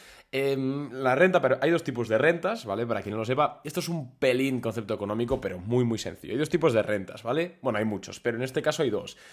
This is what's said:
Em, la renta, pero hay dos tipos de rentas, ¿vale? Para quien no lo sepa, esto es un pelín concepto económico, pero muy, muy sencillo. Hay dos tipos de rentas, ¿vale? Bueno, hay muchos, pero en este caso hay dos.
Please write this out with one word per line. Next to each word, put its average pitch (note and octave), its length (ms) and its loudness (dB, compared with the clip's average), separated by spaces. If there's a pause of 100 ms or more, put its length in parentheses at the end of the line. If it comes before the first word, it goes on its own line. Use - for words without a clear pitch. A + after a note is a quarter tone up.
(300)
Em, C3+ 640 -2
la C3 240 0
renta, F3 260 6
pero C3+ 200 4
hay D#3 100 4
dos E3+ 140 2
tipos A#2 240 -2
de A2 80 4
rentas, E3+ 480 2
¿vale? G#2+ 200 -2
Para A2 160 -2
quien G2+ 120 -6
no A2 60 -4
lo A2 60 -2
sepa, C#3 380 0
esto D#3 160 -6
es E3+ 80 -6
un D#3+ 300 -6
pelín C3+ 420 2
concepto A2 340 -4
económico, A2 460 -2
pero F#2 180 -6
muy, A#2 280 2
muy A2+ 120 0
sencillo. E2+ 360 -8
Hay A#2 40 0
dos D3+ 120 0
tipos D#3 240 2
de G#2+ 100 6
rentas, G2+ 400 -4
¿vale? E3 380 -4
Bueno, A2+ 180 0
hay A2 60 2
muchos, G2 340 -6
pero A#2 160 -2
en A#2+ 80 -4
este C3 180 -4
caso D#3 220 0
hay B2+ 60 2
dos. - 280 -4 (160)